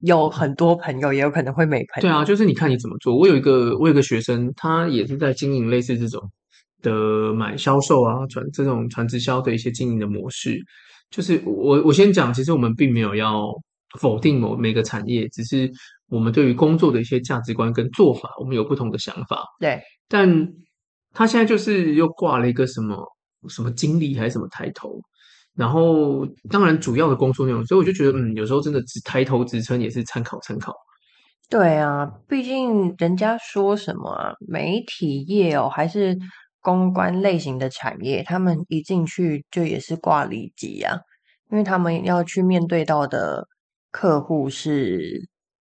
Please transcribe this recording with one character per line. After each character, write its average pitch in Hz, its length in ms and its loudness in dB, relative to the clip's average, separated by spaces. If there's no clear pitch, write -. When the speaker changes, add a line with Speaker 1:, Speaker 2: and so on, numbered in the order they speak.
Speaker 1:
有 165 280 4
很 143 260 -2
多 170 220 4
朋 147 240 -6
友， 139 120 0
也 139 100 2
有 147 80 2
可 160 120 -2
能 131 120 -4
会 165 100 2
没 147 140 2
朋 131 80 -8
友。 - 0 -
Speaker 2:
对 180 80 4
啊， 151 140 2
就 202 120 2
是 214 80 4
你 165 80 4
看 156 180 0
你 123 60 2
怎 120 120 -6
么 95 100 -10
做。 123 180 0
我 170 100 6
有 165 100 8
一 131 40 4
个， 127 380 4
我 156 100 4
有 151 40 8
一 - 20 6
个 139 80 6
学 120 180 0
生， 123 360 -2
他 165 320 0
也 117 180 0
是 135 100 -6
在 139 160 0
经 139 220 -2
营 117 160 0
类 123 100 2
似 123 180 -2
这 117 100 -2
种 107 120 -10
的 110 500 0
买 110 240 -4
销 139 240 2
售 139 220 4
啊， 123 260 0
传-， - 240 -10
这 139 120 -2
种 120 260 -2
传 117 180 -4
直 120 100 -4
销 127 220 0
的 117 140 0
一 113 40 0
些 120 120 -4
经 120 220 -4
营 113 60 -2
的 104 80 -2
模 101 240 -6
式。 113 280 -6
就 190 120 -6
是 180 240 0
我， 135 380 2
我 151 80 6
先 196 200 8
讲， 131 220 2
其 131 100 -2
实 165 80 0
我 151 60 2
们 117 160 2
并 131 180 2
没 117 80 2
有 101 140 0
要 107 320 0
否 113 220 0
定 143 180 2
某， 110 160 0
每 113 200 0
个 113 80 2
产 110 240 -6
业， 113 220 -2
只 - 160 -10
是 131 260 -2
我 113 100 0
们 113 100 2
对 131 200 4
于 120 40 2
工 160 220 4
作 160 160 4
的 117 80 2
一 117 40 -2
些 127 140 -2
价 123 220 -4
值 117 140 -6
观 117 180 0
跟 120 200 -2
做 156 200 6
法， - 160 -8
我 127 40 -10
们 131 100 -6
有 110 80 0
不 120 120 -4
同 120 160 -4
的 104 80 -6
想 - 160 -10
法。 - 180 -6
Speaker 1:
对。 135 220 -2
Speaker 2:
但 180 400 4
他 226 120 2
现 226 140 4
在 220 60 4
就 220 100 4
是 185 380 0
又 160 140 4
挂 156 300 -2
了 120 100 2
一 120 40 2
个 127 140 0
什 117 160 -6
么， 101 200 -6
什 - 140 -10
么 120 80 -4
经 147 280 0
理 139 200 -2
还 113 80 -2
是 123 60 -4
什 120 60 -6
么 - 120 -6
抬 - 200 -10
头， - 300 -14
然 117 160 -2
后 151 560 2
当 202 140 4
然 160 140 4
主 127 180 -2
要 156 120 4
的 131 80 2
工 131 160 2
作 131 140 -2
内 127 60 0
容， 117 140 -4
所 180 100 2
以 190 40 6
我 175 40 4
就 190 80 0
觉 185 120 0
得， 135 140 2
嗯， 113 160 -2
有 110 120 -4
时 123 60 -2
候 143 80 2
真 151 120 -2
的 135 100 -2
只， - 200 -12
抬 131 220 0
头 123 200 0
职 117 180 -4
称 123 180 -2
也 113 100 -4
是 117 140 -4
参 117 180 -6
考 - 180 -10
参 - 180 -10
考。 107 140 -10
Speaker 1:
对 170 260 4
啊， 147 300 0
毕 269 140 -2
竟 233 560 0
人 175 180 0
家 214 220 0
说 202 380 -2
什 - 200 -6
么 - 140 -10
啊， - 220 -8
媒 185 400 -4
体 139 380 -4
业 185 320 2
哦， 131 120 0
还 147 200 -2
是 185 280 0
公 185 320 2
关 185 280 -2
类 190 180 2
型 135 200 -6
的 131 100 -4
产 - 340 -10
业， - 200 -4
他 175 160 -4
们 185 180 2
一 160 140 -2
进 175 220 -2
去 160 460 -2
就 170 140 -2
也 160 160 -4
是 - 160 -8
挂 156 280 0
里 - 320 -10
级 - 260 -12
啊， 50 140 -2
因 214 80 0
为 208 60 2
他 185 140 0
们 170 260 0
要 180 200 0
去 185 180 -4
面 180 240 2
对 170 180 0
到 147 220 0
的 76 400 -4
客 156 300 0
户 147 280 -2
是， 120 760 -4